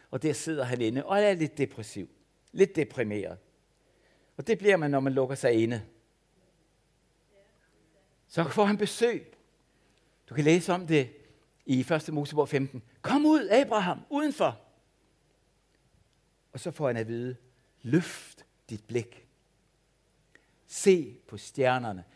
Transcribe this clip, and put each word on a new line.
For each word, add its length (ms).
og 120
der 100
sidder 320
han 160
inde, 240
og 160
er 140
lidt 240
depressiv, 500
lidt 240
deprimeret. 640
Og 100
det 120
bliver 180
man, 140
når 100
man 120
lukker 220
sig 180
inde. 300
Så 180
får 200
han 140
besøg. 560
Du 60
kan 100
læse 280
om 140
det 240
i 160
Første 300
Mosebog 360
femten. 340
"Kom 240
ud, 240
Abraham, 500
udenfor." 500
Og 80
så 100
får 160
han 100
at 120
vide, 280
"Løft 640
dit 140
blik. 420
Se 520
på 80
stjernerne. 680